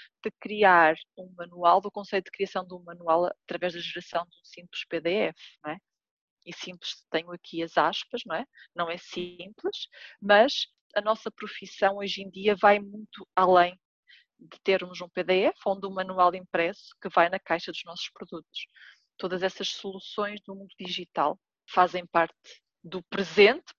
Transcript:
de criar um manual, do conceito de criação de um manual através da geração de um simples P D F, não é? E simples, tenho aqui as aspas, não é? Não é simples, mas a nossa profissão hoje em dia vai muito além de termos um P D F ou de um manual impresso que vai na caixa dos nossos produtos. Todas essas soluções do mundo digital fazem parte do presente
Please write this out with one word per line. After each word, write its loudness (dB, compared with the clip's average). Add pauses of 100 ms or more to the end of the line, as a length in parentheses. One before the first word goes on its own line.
(240)
de -6
criar 6 (220)
um -18
manual, 2
do -10
conceito -6
de -20
criação -6
de -16
um -18
manual 0 (180)
através -6
da -12
geração -8
de -20
um -20
simples -16
P -6
D -2 (160)
F, -16 (260)
não -8
é? -10 (680)
E -16
simples, -14
tenho -6
aqui -10
as -8
aspas, -2
não -8
é? -6 (300)
Não -4
é -8
simples, -12 (340)
mas 6 (280)
a -2
nossa -4
profissão -4
hoje -8
em -14
dia 0
vai 6
muito -16
além 6 (640)
de -20
termos -2
um -14
P -6
D 2
F -2
ou -2
de -10
um -10
manual 2
impresso -4
que -8
vai 4
na -6
caixa -4
dos -12
nossos -12
produtos. -16 (500)
Todas -6
essas -4
soluções -8
do -16
mundo -18
digital -4 (280)
fazem 0
parte -4 (220)
do -12
presente 4